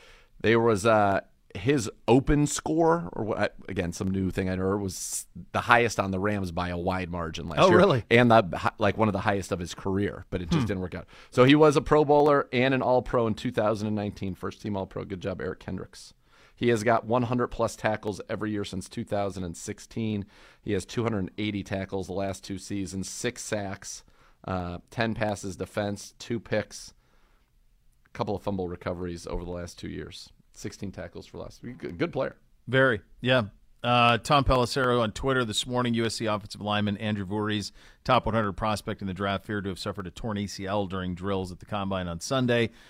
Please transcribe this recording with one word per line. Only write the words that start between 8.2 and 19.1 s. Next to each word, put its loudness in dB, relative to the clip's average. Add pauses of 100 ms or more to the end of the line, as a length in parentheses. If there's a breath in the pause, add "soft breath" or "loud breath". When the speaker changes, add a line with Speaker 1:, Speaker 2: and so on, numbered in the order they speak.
Speaker 1:
the 6
hi-, -2
like, 2
one 2
of 2
the -2
highest -2
of -2
his -6
career, -2
but -4
it -4
just 2
Speaker 2:
Hmm. 0
Speaker 1:
didn't -2
work -8
out. -10 (240 loud breath)
So 8
he 10
was 8
a 2
Pro 4
Bowler 4
and 2
an 0
All-Pro 2
in 0
two -6
thousand 0
and -2
nineteen, -6
first -10
team -6
All-Pro. -8
Good -10
job, -6
Eric -6
Kendricks. -12 (420 soft breath)
He 0
has 4
got 4
one 2
hundred 0
plus -2
tackles -2
every -4
year -4
since -8
two -8
thousand -4